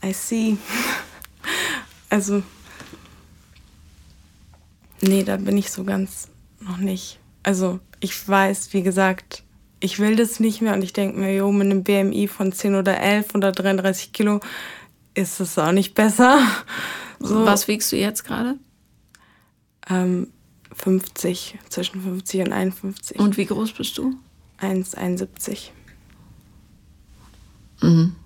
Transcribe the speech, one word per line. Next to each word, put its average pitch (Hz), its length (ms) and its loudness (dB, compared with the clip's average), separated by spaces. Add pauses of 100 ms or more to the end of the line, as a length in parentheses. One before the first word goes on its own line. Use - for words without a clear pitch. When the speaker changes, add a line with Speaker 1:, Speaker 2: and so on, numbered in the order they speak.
Speaker 1:
I 190 80 -2
see. 220 500 0
<laughs> - 60 -16 (1400)
Also, 202 300 0 (2500)
nee, 196 220 4
da 196 140 -2
bin 196 200 0
ich 196 120 -2
so - 140 -8
ganz - 440 -4 (320)
noch 185 180 -10
nicht. 190 420 -6 (240)
Also, 185 360 0 (200)
ich - 280 -6
weiß, 196 460 2
wie 190 80 2
gesagt, 185 600 -2 (360)
ich 190 200 -4
will 214 160 4
das 226 240 0
nicht 220 220 2
mehr 220 120 2
und 196 80 0
ich 185 100 -4
denk 196 240 -2
mir, 190 200 -2
jo, 196 160 2
mit 202 140 4
einem 196 180 2
B 101 100 2
M 196 180 2
I - 160 0
von 190 240 -4
zehn 196 220 0
oder 196 260 2
elf 208 360 0
oder 196 160 2
dreiunddreißig 190 600 0
Kilo 208 280 2 (760)
ist - 260 -4
es 180 180 -4
auch 160 140 2
nicht 190 220 2
besser. 247 480 8
<laughs> - 800 -4
So. 220 240 2
Speaker 2:
Was 202 220 4
wiegst 214 240 0
du 196 60 0
jetzt 208 260 -2
gerade? 247 320 -4 (1300)
Speaker 1:
Ähm, 180 380 2 (460)
fünfzig, - 960 -2
zwischen 185 340 -6
fünfzig 185 380 -4
und 180 140 0
einundfünfzig. 190 680 -4
Speaker 2:
Und 202 160 4
wie 202 100 0
groß 220 280 -4
bist - 240 -8
du? 262 180 -2 (420)
Speaker 1:
Eins 190 380 -4
einundsiebzig. 185 760 -6 (2000)
Speaker 2:
Mhm. 165 340 4 (100)